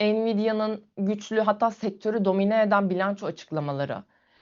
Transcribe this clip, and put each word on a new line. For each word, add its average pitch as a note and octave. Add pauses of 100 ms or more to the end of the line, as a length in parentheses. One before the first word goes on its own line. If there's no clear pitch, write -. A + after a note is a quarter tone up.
Nvidia'nın G#3+ (120)
güçlü, G#3
hatta G#3+
sektörü G#3+
domine G3
eden G3+
bilanço F#3+
açıklamaları, C#3+ (400)